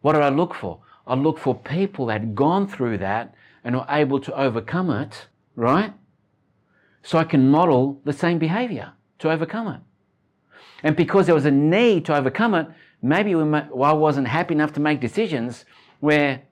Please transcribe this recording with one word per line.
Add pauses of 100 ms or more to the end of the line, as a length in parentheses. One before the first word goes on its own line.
What
did
I
look
for? (260)
I
looked
for
people
that
had
gone
through
that (280)
and
were
able
to
overcome
it, (260)
right? (1080)
So
I
can
model
the
same
behavior (280)
to
overcome
it. (1000)
And
because
there
was
a
need
to
overcome
it, (340)
maybe
we
ma-,
well,
I
wasn't
happy
enough
to
make
decisions (360)
where